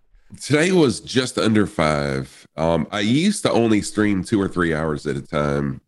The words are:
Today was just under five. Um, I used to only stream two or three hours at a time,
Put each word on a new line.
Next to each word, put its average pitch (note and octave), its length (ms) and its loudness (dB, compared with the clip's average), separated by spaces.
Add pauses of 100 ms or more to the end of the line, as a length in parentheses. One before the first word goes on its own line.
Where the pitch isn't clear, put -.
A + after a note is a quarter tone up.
(420)
Today D3+ 300 2
was D#3 280 4
just - 380 -2
under G#2 300 2
five. C#2+ 800 -2 (100)
Um, D#2+ 340 0
I G#2 100 -4
used D3+ 420 0
to B2+ 80 0
only A2 320 2
stream G#2 400 0
two G2+ 180 0
or F#2+ 60 0
three E2+ 260 0
hours D2+ 320 -4
at C#2 100 -4
a C#2 60 -8
time, C#2+ 680 -2